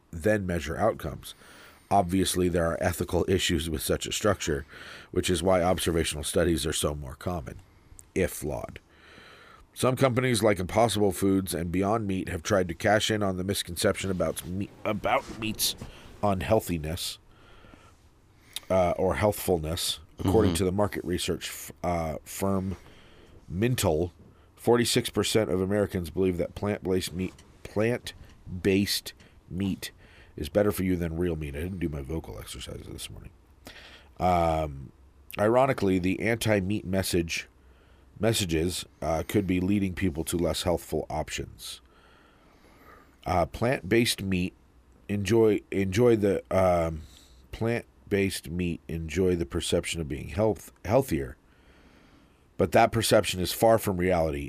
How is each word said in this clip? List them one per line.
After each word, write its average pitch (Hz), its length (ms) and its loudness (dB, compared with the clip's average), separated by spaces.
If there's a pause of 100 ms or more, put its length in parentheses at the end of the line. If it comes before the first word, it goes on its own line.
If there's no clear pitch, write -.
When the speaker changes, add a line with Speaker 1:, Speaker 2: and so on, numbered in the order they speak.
(100)
Speaker 1:
then 101 340 0
measure 82 320 -4
outcomes. - 580 -2 (580)
Obviously, 92 560 4
there 85 180 2
are 82 140 -2
ethical 87 460 0
<laughs> - 20 -2
issues 85 420 0
with 78 120 -4
such - 240 -2
a - 60 -6
structure, 82 540 0 (460)
which 90 180 0
is 85 140 0
why 92 180 4
observational 82 600 0
studies 85 420 2
are 78 60 -2
so 78 200 -2
more 71 220 -10
common, - 460 -8 (560)
if 90 160 2
flawed. - 480 -10 (920)
Some 127 200 0
companies 123 480 2
like 107 160 4
Impossible 104 540 2
Foods 95 420 2
and 85 160 -4
Beyond 98 380 0
Meat 95 220 -4
have 85 120 -6
tried 95 260 2
to 85 60 -6
cash 107 360 2
in 107 120 0
on 95 140 -2
the 90 80 -4
misconception 95 640 -2
about 85 340 -2
me-, 92 260 -6 (140)
about 107 540 -2
meat's 110 380 -4 (460)
unhealthiness, 90 960 0 (1500)
uh, 90 240 4
or 87 240 0
healthfulness. 85 840 0 (180)
According 95 340 4
Speaker 2:
Mm-hmm. 80 40 0
Speaker 1:
to 95 80 0
the 92 80 2
market 101 320 -2
research 85 460 -4
f-, - 220 -14 (120)
uh, 82 400 -2
firm 95 540 -2 (760)
Mintel, 90 600 0 (420)
forty-six 120 560 2
percent 107 400 2
of 90 100 2
Americans 95 480 0
believe 92 300 0
that - 160 -4
plant-based 92 580 -2
meat, 90 220 -6 (300)
plant-based - 1500 -2 (380)
meat 95 400 -4 (440)
is 78 140 -8
better 104 240 2
for 92 120 -2
you 92 120 2
than 82 220 -4
real 87 180 -2
meat. 73 180 -8
I 73 60 -6
didn't 90 200 -6
do 82 100 -2
my 73 100 -6
vocal 78 380 -8
exercises - 480 -14
this - 240 -14
morning. - 200 -18 (880)
Um, 80 720 0 (480)
ironically, 110 600 4
the 92 220 0
anti-meat 107 680 0
message, 90 600 -2 (720)
messages, 90 680 0 (160)
uh, 80 260 -2
could 101 180 0
be 90 140 2
leading 98 320 0
people 82 320 -2
to - 140 -2
less 82 240 0
healthful 80 480 -2
options. - 720 -8 (1400)
Uh, 90 180 2
plant-based 117 800 0
meat, 92 320 -2 (560)
enjoy, 104 500 4 (100)
enjoy 98 460 4
the, 98 340 2
um, 87 520 2 (500)
plant-based 101 1000 -2
meat, 87 380 -4
enjoy 82 480 0
the 82 100 -2
perception 85 540 -2
of 76 80 -6
being 69 200 -8
health-, 101 420 -2 (140)
healthier. 92 520 0 (1200)
But 95 140 2
that 113 180 8
perception 107 500 2
is 87 120 -2
far 113 240 6
from 98 220 0
reality. 80 500 2